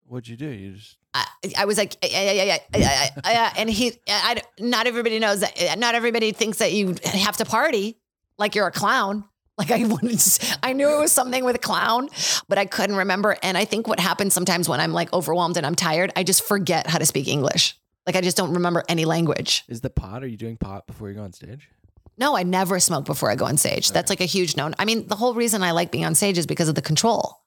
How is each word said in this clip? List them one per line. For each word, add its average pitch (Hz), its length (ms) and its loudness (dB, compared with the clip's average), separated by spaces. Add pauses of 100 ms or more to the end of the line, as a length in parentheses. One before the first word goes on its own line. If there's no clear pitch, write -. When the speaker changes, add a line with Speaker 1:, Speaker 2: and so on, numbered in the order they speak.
Speaker 1:
what'd 123 220 -12
you 117 80 -14
do? 147 120 -10
You 98 240 -12
just 107 240 -20 (180)
Speaker 2:
I, 127 100 0 (320)
I 196 100 4
was 214 120 0
like, - 240 -2
"Yeah, 185 200 0
yeah, 196 100 2
yeah, 196 120 2
yeah, 185 140 0 (160)
yeah, 208 60 4
yeah, 139 280 2 (220)
yeah." 226 260 2
And 220 140 0
he, 226 220 0 (160)
I, 208 320 0
I, - 20 -12 (160)
not 240 300 0
everybody 226 320 0
knows 202 200 2
that. 175 380 0
Not 233 160 2
everybody 226 380 0
thinks 214 260 -2
that 180 140 2
you 190 320 0
have 202 320 0
to 226 80 -2
party 226 520 0 (420)
like 208 180 0
you're 208 100 2
a 170 60 -2
clown. 208 520 0 (320)
Like 202 140 -2
I 233 140 2
<laughs> - 0 -
wanted 220 340 0
to, - 460 2
I 254 80 -2
knew 277 200 2
it 294 60 2
was 302 140 2
something 254 320 0
with 240 160 0
clown, 226 480 0 (400)
but 202 100 2
I 202 60 2
couldn't 196 320 -2
remember. 190 440 2
And 185 160 0
I 190 100 2
think 220 200 -2
what - 140 -2
happens 185 340 0
sometimes 180 340 0
when 147 120 0
I'm, 165 120 0
like, 170 200 -2
overwhelmed 175 440 0
and 165 80 -2
I'm 156 120 0
tired, 170 400 0
I 185 80 0
just 185 180 2
forget 180 460 0
how 165 100 0
to 160 80 2
speak - 220 0
English. - 480 0 (300)
Like 180 100 0
I 185 60 2
just 180 160 2
don't 175 160 0
remember 175 340 2
any 165 160 2
language. 160 640 0
Speaker 1:
Is 120 140 -10
the 131 80 -6
pot, 110 320 -6
are 135 40 -10
you 113 120 -10
doing 113 180 -8
pot 98 300 -10
before 110 240 -14
you 101 60 -12
go 107 60 -12
on 95 120 -14
stage? - 340 -20 (480)
Speaker 2:
No, 277 180 0
I 190 80 0
never 185 380 2
smoke 143 240 2
before 139 260 0
I 104 40 4
go - 100 0
on 143 140 0
stage. - 320 0
That's - 200 0
Speaker 1:
Okay. 185 120 0
Speaker 2:
like 180 40 2
a 151 40 -2
huge 180 260 0
no. 147 220 -2
I 202 80 0
mean, 226 220 -2
the 208 80 0
whole 240 180 2
reason 226 280 0
I 175 100 2
like 170 180 2
being 160 160 -2
on 165 80 0
stage 196 240 2
is 160 80 0
because 156 240 0
of 151 40 2
the 135 60 0
control. - 560 0 (100)